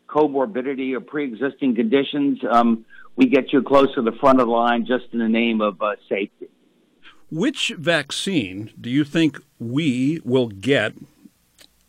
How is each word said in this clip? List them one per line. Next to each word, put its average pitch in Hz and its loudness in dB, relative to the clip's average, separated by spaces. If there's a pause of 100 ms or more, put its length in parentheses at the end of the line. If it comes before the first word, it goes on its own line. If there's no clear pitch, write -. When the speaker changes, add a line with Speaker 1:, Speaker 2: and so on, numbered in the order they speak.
Speaker 1:
comorbidity 131 -2
or 120 -6
pre-existing 131 -4
conditions, 135 0 (120)
um, 117 4 (320)
we 131 6
get 127 2
you 139 4
close 139 4
to 131 -2
the 113 0
front 131 4
of 120 4
the 117 0
line 117 2
just 127 -2
in 117 -6
the 113 0
name 113 2
of, 101 -2
uh, 104 -2 (120)
safety. 101 -6 (800)
Speaker 2:
Which 220 -4
vaccine 143 -4 (100)
do 113 -10
you 139 0
think 156 0 (200)
we 131 -2
will 123 0
get? 107 -2 (960)